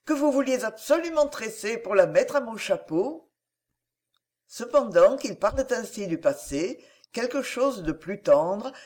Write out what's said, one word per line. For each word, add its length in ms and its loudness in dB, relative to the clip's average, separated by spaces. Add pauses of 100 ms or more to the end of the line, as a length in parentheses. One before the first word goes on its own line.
que 60 0
vous 180 2
vouliez 340 0
absolument 640 0
tresser 500 -8
pour 200 -4
la 100 6
mettre 300 2
à 40 2
mon 160 -8
chapeau ? 720 -4 (1160)
Cependant 720 4
qu'ils 220 -6
parlent 320 0
ainsi 360 -6
du 120 -4
passé, 640 -2 (300)
quelque 300 -4
chose 400 -2
de 80 -4
plus 320 -6
tendre 500 2 (140)